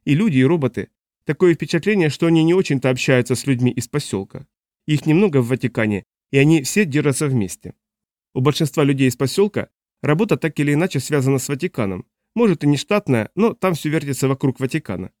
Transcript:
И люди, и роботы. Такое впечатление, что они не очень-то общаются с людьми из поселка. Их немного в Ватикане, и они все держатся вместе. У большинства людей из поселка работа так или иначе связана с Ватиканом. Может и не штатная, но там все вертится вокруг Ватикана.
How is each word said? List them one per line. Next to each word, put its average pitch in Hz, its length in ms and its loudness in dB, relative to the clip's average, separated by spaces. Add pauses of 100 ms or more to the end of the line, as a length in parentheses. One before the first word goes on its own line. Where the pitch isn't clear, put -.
И 147 100 0
люди, 170 260 0
и 127 40 6
роботы. 135 460 0 (340)
Такое 165 320 2
впечатление, 170 540 0
что 165 180 -2
они 165 160 4
не 165 100 4
очень-то 151 360 0
общаются 127 460 0
с - 120 -6
людьми 123 240 2
из - 160 -6
поселка. - 580 -8 (400)
Их 151 200 -2
немного 156 360 4
в 117 60 0
Ватикане, 113 560 -2 (280)
и 139 60 0
они 151 260 6
все 208 200 0
держатся 147 440 -2
вместе. 113 460 -4 (600)
У 127 80 -2
большинства 147 420 0
людей 135 240 2
из 123 80 -2
поселка 165 540 -2 (340)
работа 160 340 0
так 156 220 -4
или 147 140 0
иначе 151 260 0
связана 135 400 0
с 135 100 -8
Ватиканом. 127 560 -6 (300)
Может 214 280 2
и 143 40 2
не 143 100 4
штатная, 131 560 -2
но 208 220 0
там 185 180 -2
все 151 160 -6
вертится 143 380 -2
вокруг 131 320 -2
Ватикана. 117 600 -6